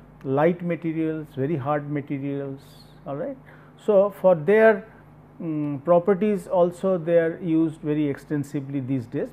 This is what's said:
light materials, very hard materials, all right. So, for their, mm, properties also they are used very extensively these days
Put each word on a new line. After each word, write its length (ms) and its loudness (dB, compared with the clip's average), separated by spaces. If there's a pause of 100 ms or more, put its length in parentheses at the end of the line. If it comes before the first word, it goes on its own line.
(220)
light 400 0
materials, 720 -4
very 220 -2
hard 340 -4
materials, 720 -6 (460)
all 100 -8
right. 220 -8 (400)
So, 320 4 (100)
for 140 6
their, 520 4 (540)
mm, 420 -4
properties 640 2
also 520 0
they 200 2
are 240 0
used 380 0
very 280 -2
extensively 720 -6
these 260 -4
days 260 -6